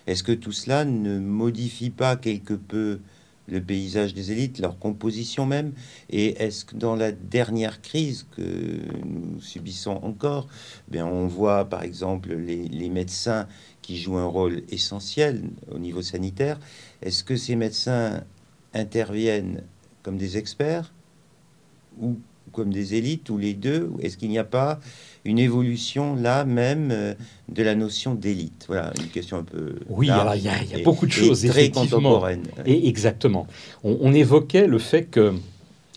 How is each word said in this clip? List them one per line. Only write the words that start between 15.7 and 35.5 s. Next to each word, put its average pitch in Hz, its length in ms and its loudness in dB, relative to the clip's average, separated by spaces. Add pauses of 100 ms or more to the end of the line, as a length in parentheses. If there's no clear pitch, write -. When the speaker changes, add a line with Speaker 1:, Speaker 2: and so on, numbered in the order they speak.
Speaker 1:
au 80 80 -8
niveau 87 220 -6
sanitaire, 95 580 -4 (420)
est-ce - 220 -4
que 127 140 -2
ces 120 180 -4
médecins 113 640 -2 (520)
interviennent 104 880 -2 (400)
comme 95 140 -6
des 95 200 -4
experts 165 540 -4 (1120)
ou 117 160 -2 (360)
comme 101 200 -2
des 101 220 -2
élites, 135 340 -2
ou 107 80 -2
les 101 160 0
deux ? 147 380 -2 (100)
Est-ce 92 160 -4
qu'il 110 120 -4
n'y 110 100 0
a 113 40 0
pas 139 360 0 (460)
une 107 120 4
évolution 123 800 2
là 127 300 2
même, 131 460 2
euh, 104 220 -2 (360)
de 110 120 -2
la 107 140 4
notion 110 400 -2
d'élite ? 92 520 -4
Voilà, 82 300 -2
une 82 120 -8
question 90 280 -6
un 85 60 -6
peu 80 320 -8 (140)
Speaker 2:
Oui, 107 180 2
Speaker 1:
large 101 140 6
Speaker 2:
alors 104 140 2
il 98 80 -2
y 104 40 0
a, 98 160 -2
il - 80 -8
y - 20 -10
a - 60 -4
Speaker 1:
et, - 20 -4
Speaker 2:
beaucoup 160 240 4
de 131 60 2
Speaker 1:
et - 20 0
Speaker 2:
choses, 113 280 6
Speaker 1:
très 123 220 8
Speaker 2:
effectivement. 127 340 4
Speaker 1:
contemporaine. 92 460 4 (220)
Speaker 2:
Et 151 220 6
exactement. 104 580 2 (380)
On, 107 180 2
on 135 120 8
évoquait 151 520 8
le 123 140 6
fait 160 240 -4
que 104 320 6 (600)